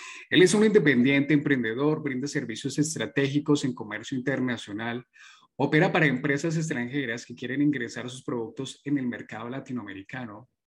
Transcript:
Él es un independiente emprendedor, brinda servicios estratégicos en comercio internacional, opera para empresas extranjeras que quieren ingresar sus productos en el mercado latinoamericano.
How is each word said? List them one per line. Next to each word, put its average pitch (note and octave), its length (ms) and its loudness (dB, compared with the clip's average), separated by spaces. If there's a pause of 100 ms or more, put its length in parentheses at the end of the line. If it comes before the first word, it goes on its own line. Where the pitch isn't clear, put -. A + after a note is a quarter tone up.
(280)
Él D#3 140 6
es F3+ 100 6
un G#3 100 4
independiente C#3+ 680 6
emprendedor, C#3 720 2
brinda C#3+ 260 -4
servicios B2 500 -6
estratégicos C#3+ 880 0
en B2+ 80 -2
comercio G#2+ 460 -8
internacional, B2 880 -4 (500)
opera D3+ 340 4
para E3 140 4
empresas D3+ 540 0
extranjeras B2+ 680 -4
que A#2+ 100 -14
quieren B2+ 280 -2
ingresar B2 480 -2
sus B2+ 120 -16
productos A#2+ 640 -8
en C#3+ 140 0
el C3 80 -4
mercado A2 420 -8
latinoamericano. A#2+ 1000 -12 (160)